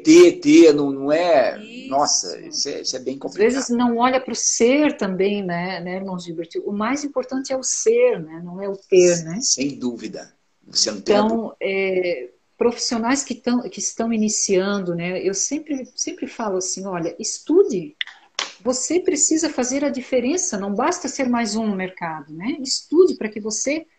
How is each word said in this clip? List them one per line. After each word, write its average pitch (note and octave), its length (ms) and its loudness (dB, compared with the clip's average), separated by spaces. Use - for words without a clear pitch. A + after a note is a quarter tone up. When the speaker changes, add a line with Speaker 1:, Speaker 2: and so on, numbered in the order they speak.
Speaker 1:
ter, E3 360 10
ter, D#3 340 10
não, C#3+ 200 0
não C#3 200 -4
é. D#3 480 4
Speaker 2:
Isso. - 300 -16
Speaker 1:
Nossa, G#2 560 0
isso - 220 -6
é, D#2 120 -8
isso - 160 -6
é B2+ 40 -8
bem B2+ 140 -6
Speaker 2:
Às - 60 -12
Speaker 1:
complicado. A#3 320 0
Speaker 2:
vezes C4 180 -4
não A#3+ 280 0
olha B3+ 220 2
pro A#3+ 160 -8
ser C#4+ 600 2
também, G3 460 -2
né, F3 380 -4
né, F3+ 160 -8
irmão F#3+ 200 -8
Gilbert? E3+ 320 -10
O G3+ 80 -6
mais A#3 300 -2
importante C4+ 500 -6
é C4 40 -2
o C4 80 -6
ser, A#3+ 560 2
né? D#3+ 240 -12
Não F3 180 -10
é G3+ 60 -6
o G3 80 -6
ter, F3 480 4
né? F3 180 -8
Speaker 1:
Sem C3+ 340 -2
dúvida. G#2+ 560 -10
Você - 240 -2
não G2+ 80 -12
tem G3+ 160 2
a - 80 4
Speaker 2:
Então, A3 360 -4
é, F#3 680 -4
profissionais A#3+ 680 -2
que A#3+ 100 -8
tão, B3 340 -2
que G3+ 120 -14
estão A#3 320 -4
iniciando, G3+ 800 0
né? F3 260 -4
Eu F#3+ 140 -2
sempre, C#4+ 640 -6
sempre D#4+ 320 -8
falo G3+ 300 -4
assim, F#3 280 -6
"Olha, E3+ 320 -6
estude." A#3+ 800 0
Você - 360 0
precisa D#4+ 500 0
fazer C4 340 -2
a C#4+ 60 2
diferença, B3+ 640 -2
não G3 160 -4
basta B3+ 360 -2
ser C4 200 -2
mais A#3 280 0
um A3 100 -2
no G3+ 80 0
mercado, E3 580 -8
né? G#3 280 -6
Estude D4 560 2
pra G#3+ 120 -6
que G#3+ 120 -8
você C4 440 -4